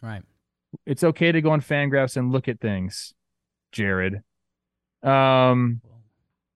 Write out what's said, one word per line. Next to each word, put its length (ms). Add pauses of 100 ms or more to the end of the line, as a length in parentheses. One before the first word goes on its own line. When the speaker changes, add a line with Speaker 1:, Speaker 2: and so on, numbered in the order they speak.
Speaker 1:
Right. 220 (640)
Speaker 2:
It's 160
okay 280
to 100
go 100
on 100
Fangraphs 560
and 140
look 160
at 120
things, 540 (580)
Jared. 520 (800)
Um, 800 (760)